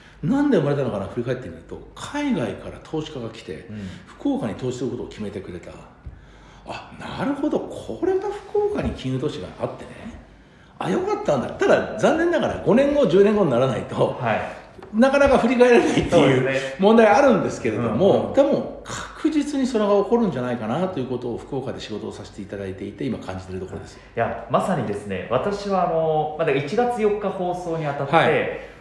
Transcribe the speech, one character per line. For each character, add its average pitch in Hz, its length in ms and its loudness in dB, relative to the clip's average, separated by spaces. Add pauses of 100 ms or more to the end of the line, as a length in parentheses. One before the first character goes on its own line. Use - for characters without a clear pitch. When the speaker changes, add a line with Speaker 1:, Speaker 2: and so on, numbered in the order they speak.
(220)
Speaker 1:
な 262 200 0
ん 294 80 2
で 233 60 4
生 156 80 2
ま 139 60 0
れ 139 60 0
た 139 80 -2
の 117 60 -4
か 104 80 -4
な、 98 60 -6
振 107 160 -8
り 117 60 -4
返 127 80 -2
っ - 20 -4
て 82 140 -12
み 80 60 -16
る - 80 -20
と、 - 300 -16
海 294 380 -6
外 113 220 -2
か - 160 -14
ら - 120 -16
投 156 200 -6
資 156 100 -12
家 131 80 -10
が 113 80 -8
来 - 140 -16
て、 80 260 -14
Speaker 2:
う 104 60 -16
ん。 101 140 -10 (180)
Speaker 1:
福 - 240 -6
岡 233 160 -2
に 101 80 -6
投 127 180 -6
資 - 60 -8
す 143 60 -6
る 117 80 -4
こ 117 40 -6
と - 60 -8
を - 60 -10
決 - 140 -14
め 101 80 -8
て 95 100 -10
く 87 120 -12
れ 90 60 -12
た。 87 120 -18 (920)
あ、 - 340 -14
な - 280 -8
る 285 80 0
ほ 294 160 -4
ど、 - 100 0
こ - 460 -10
れ 381 120 2
が 392 120 -6
福 415 420 -2
岡 - 80 -4
に 139 120 -2
金 131 200 -6
融 131 60 -2
都 151 100 -2
市 - 140 -8
が 87 60 -12 (120)
あ 123 60 -2
っ - 100 -8
て - 80 -16
ね。 - 60 -16 (880)
あ、 - 100 -6
よ 190 120 0
か 415 200 -2
っ - 40 -10
た 269 120 2
ん 233 60 0
だ。 - 80 -6
た 381 180 0
だ、 - 300 2
残 254 180 4
念 339 140 2
な 320 100 2
が - 80 0
ら - 160 -6
五 185 100 4
年 285 200 4
後、 285 120 4
十 180 160 6
年 214 140 4
後 202 80 4
に 151 60 2
な 117 80 2
ら 131 80 4
な 117 100 0
い 92 60 -4
と、 101 360 0
Speaker 2:
は 117 140 0
い。 98 80 0 (540)
Speaker 1:
な 247 160 6
か 277 80 4
な 277 100 8
か 254 100 6
振 233 100 2
り 254 80 2
返 247 160 8
ら 226 80 10
な - 40 6
い - 60 2
っ - 20 0
て 185 80 2
い - 60 2
う - 40 -4
Speaker 2:
そ 151 140 8
う 139 40 6
で 131 320 2
す - 100 -6
ね。 - 80 -10
Speaker 1:
問 208 180 6
題 226 100 10
あ 208 140 6
る 262 160 6
ん 147 60 2
で 117 80 -2
す - 100 -8
け 113 120 -2
れ - 40 -4
ど 123 60 -2
も、 123 300 4
Speaker 2:
う 110 140 2
ん - 20 -6
う - 20 -8
ん。 - 40 -8
Speaker 1:
で 269 80 6
も、 294 420 -2
確 - 460 -6
実 294 280 -2
に 262 80 0
そ 226 120 0
れ 208 80 2
が 202 180 4
起 - 40 -6
こ 233 100 4
る 226 100 2
ん - 20 0
じ 131 80 -2
ゃ 123 40 -2
な 123 100 -2
い 117 40 -2
か 110 120 -6
な 160 180 0
と 185 140 -4
い - 20 -2
う 120 40 -6
こ 123 120 -4
と 120 160 -6
を - 40 -8
福 - 180 -10
岡 123 160 -6
で 87 80 -12
仕 85 100 -12
事 107 180 -8
を 104 40 -8
さ 104 120 -14
せ - 80 -18
て 104 100 -12
い 95 40 -14
た 107 100 -10
だ 98 100 -8
い 92 80 -8
て 98 120 -10
い 101 60 -10
て、 - 120 -8
今 127 140 -4
感 92 200 -10
じ 90 80 -14
て 92 60 -14
る 92 80 -8
と 90 60 -10
こ - 60 -16
ろ 80 80 -10
で - 80 -16
す。 - 80 -20
Speaker 2:
い - 20 -20 (160)
や、 110 360 -4
ま 165 140 0
さ 185 120 -2
に 120 100 -2
で 104 80 -4
す - 120 -8
ね、 92 240 -8
私 202 380 -2
は 185 200 0
あ - 20 -2
の、 156 480 0
ま 165 60 0
だ 151 80 2
一 143 240 -2
月 240 260 0
四 202 180 2
日 196 80 -4
放 180 260 -4
送 165 220 -6
に 156 100 -4
あ 143 80 -4
た 135 100 -4
っ - 20 -4
て、 135 80 0
Speaker 1:
は 156 160 6
い。 117 300 -2 (200)